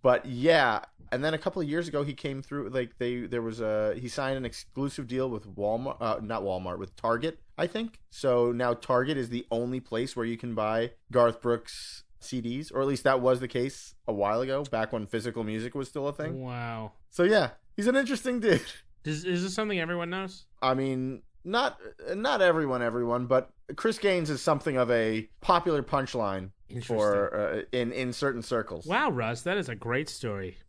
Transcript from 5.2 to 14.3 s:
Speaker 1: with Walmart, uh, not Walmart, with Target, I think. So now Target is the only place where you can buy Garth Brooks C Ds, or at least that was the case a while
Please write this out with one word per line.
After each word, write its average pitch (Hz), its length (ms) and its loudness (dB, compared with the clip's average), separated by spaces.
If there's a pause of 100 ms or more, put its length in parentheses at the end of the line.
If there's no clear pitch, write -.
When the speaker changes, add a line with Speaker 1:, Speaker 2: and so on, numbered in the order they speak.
Speaker 1:
with 107 160 -8 (100)
Walmart, 110 440 -2
uh, 113 220 0
not 107 200 -4
Walmart, 92 360 -4
with 95 180 -10
Target, 117 440 0 (180)
I 170 80 0
think. 226 320 -6 (120)
So 120 420 4
now 120 220 2
Target 131 420 2
is 120 140 -2
the 123 200 -4
only 123 300 -2
place 123 360 -4
where 120 100 -2
you 117 100 -2
can 117 180 -8
buy 110 380 0 (180)
Garth 117 320 6
Brooks - 600 -4 (160)
C 127 220 -6
Ds, 123 280 -6
or 135 120 -2
at 135 40 2
least 139 180 -2
that 135 160 6
was 127 200 4
the 127 80 -6
case - 460 -4 (120)
a 113 60 -2
while 104 300 2